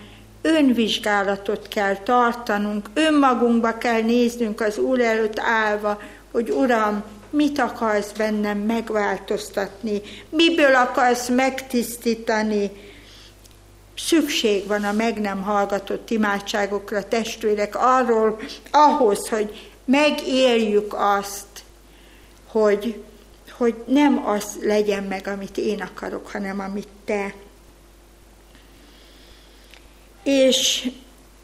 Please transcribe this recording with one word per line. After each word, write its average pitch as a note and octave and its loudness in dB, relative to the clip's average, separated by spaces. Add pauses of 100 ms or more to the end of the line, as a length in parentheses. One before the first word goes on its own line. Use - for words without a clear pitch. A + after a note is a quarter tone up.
(420)
önvizsgálatot G#3+ 0
kell G3 -2
tartanunk, G#3+ 0
önmagunkba A#3+ 2
kell A#3 0
néznünk A#3 0
az G#3+ -2
Úr B3+ 2
előtt A3+ 0
állva, G#3+ 0 (320)
hogy A#3+ -2
Uram, A3 2 (260)
mit D4 0
akarsz G#3+ -2
bennem G#3 -2
megváltoztatni, G#3 -4 (280)
miből E4 4
akarsz B3 2
megtisztítani. A3+ -2 (1300)
Szükség A3 0
van G#3 -2
a G3+ -2
meg A3 0
nem G3 -4
hallgatott G3+ -2
imádságokra, G3+ -2
testvérek, G#3+ -2
arról, A3+ 2 (300)
ahhoz, C#4 4
hogy G#3+ -6 (140)
megéljük B3+ 2
azt, G3+ -2 (1000)
hogy, G#3+ 0 (480)
hogy A#3 0 (120)
nem C4+ 4
az G#3 -2 (180)
legyen G#3 0
meg, G3 -8
amit G3 -8
én G#3 -4
akarok, - -10
hanem G3 -6
amit G3 -8 (160)
te. G3+ -4 (3000)
És C4 2 (540)